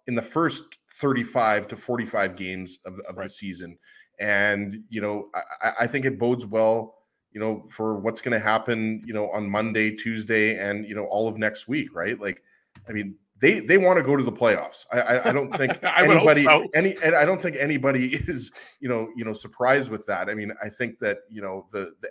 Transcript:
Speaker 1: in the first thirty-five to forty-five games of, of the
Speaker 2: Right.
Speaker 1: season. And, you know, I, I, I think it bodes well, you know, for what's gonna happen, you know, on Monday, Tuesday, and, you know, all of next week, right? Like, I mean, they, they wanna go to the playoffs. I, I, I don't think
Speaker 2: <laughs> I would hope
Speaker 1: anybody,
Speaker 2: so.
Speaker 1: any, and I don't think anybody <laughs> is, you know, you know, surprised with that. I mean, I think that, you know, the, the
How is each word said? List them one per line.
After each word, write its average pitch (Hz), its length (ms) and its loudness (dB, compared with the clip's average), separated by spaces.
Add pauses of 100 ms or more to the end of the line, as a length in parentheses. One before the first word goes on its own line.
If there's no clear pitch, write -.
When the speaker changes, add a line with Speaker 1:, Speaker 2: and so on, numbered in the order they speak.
Speaker 1:
in 123 80 -4
the 113 80 0
first 156 420 -2 (360)
thirty-five 117 680 2
to 117 80 -12
forty-five 107 600 -2
games 92 480 -10
of, 92 240 -14
of 92 80 -14
the 98 60 -8
Speaker 2:
Right. 90 80 -10
Speaker 1:
season. 87 480 -12 (400)
And, 101 680 0
you 110 140 -6
know, 104 320 -4
I, 90 60 -6 (220)
I, 113 180 2
I 120 60 2
think 131 200 -2
it 131 120 -2
bodes 120 280 0
well, 110 480 2 (380)
you 107 60 -12
know, 107 300 -4
for 110 300 -4
what's 110 240 -4
gonna 117 160 2
happen, 110 680 0
you 113 80 -12
know, 107 160 -2
on 104 220 -4
Monday, 107 440 0
Tuesday, 110 640 0
and, 101 300 -4
you 104 80 -10
know, 104 100 -4
all 107 240 0
of 107 80 -6
next 107 320 -4
week, 135 260 -4
right? 90 240 -4
Like, 101 240 -6 (460)
I 117 40 -10
mean, 104 220 -6 (280)
they, 180 180 4
they 165 160 4
wanna 190 260 6
go 139 140 2
to 135 80 2
the 117 80 -2
playoffs. 98 580 0
I, 92 100 0
I, 120 280 2
I 220 40 4
don't 131 220 -2
think 139 240 0
Speaker 2:
<laughs> - 60 -6
I 165 240 4
would 175 80 8
hope 156 140 8
Speaker 1:
anybody, 147 140 6
Speaker 2:
so. 151 280 6
Speaker 1:
any, 180 320 2
and 160 100 4
I 151 120 6
don't 180 160 2
think 165 140 -4
anybody 135 580 0
<laughs> 156 120 -4
is, 139 260 -6 (280)
you 135 80 -6
know, 113 260 -2
you 113 120 -8
know, 110 80 -4
surprised 127 560 2
with 107 160 -8
that. 95 240 -2
I 107 40 -4
mean, 107 160 -6 (140)
I 104 60 -8
think 117 300 -6
that, 101 180 -2 (100)
you 110 140 -14
know, 95 280 -8
the, 92 300 -8
the - 100 -12